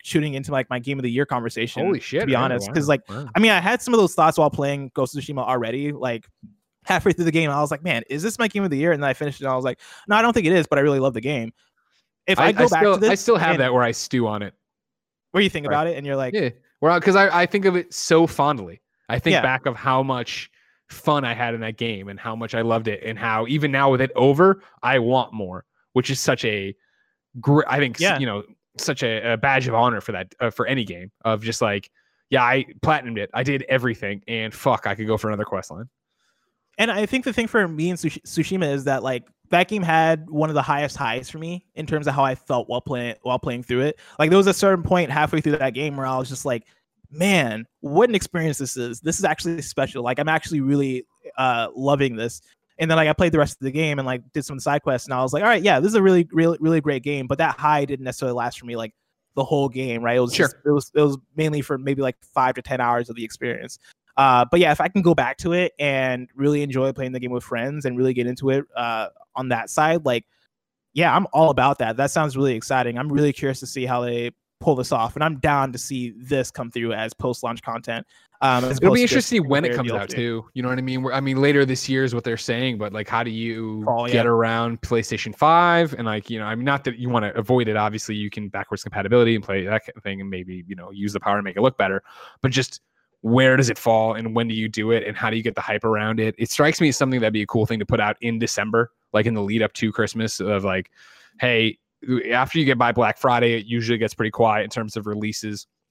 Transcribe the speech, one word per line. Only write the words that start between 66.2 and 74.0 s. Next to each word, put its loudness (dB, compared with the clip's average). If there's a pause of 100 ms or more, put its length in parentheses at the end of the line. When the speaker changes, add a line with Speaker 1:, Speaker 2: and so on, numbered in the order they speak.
Speaker 1:
really 2
enjoy 0
playing -8
the -6
game -6
with -4
friends -6
and -4
really 2
get -2
into -2
it, 0 (120)
uh, -2 (280)
on -6
that -4
side, 2
like, 0 (680)
yeah, 4
I'm 2
all 6
about 4
that. -2
That 0
sounds 0
really 2
exciting. -2
I'm -4
really 2
curious -4
to -12
see -6
how -2